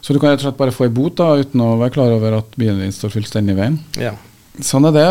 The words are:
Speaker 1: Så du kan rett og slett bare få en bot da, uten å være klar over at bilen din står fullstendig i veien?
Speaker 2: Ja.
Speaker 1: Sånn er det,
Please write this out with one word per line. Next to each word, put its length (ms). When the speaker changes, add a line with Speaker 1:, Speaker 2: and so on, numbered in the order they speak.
Speaker 1:
Så 80
du 80
kan 140
rett 80
og 80
slett 100
bare 160
få 140
en 40
bot 220
da, 140
uten 240
å 160
være 160
klar 160
over 300
at 180
bilen 240
din 80
står 240
fullstendig 400
i 60
veien? 180
Speaker 2:
Ja. 160
Speaker 1:
Sånn 300
er 20
det, 200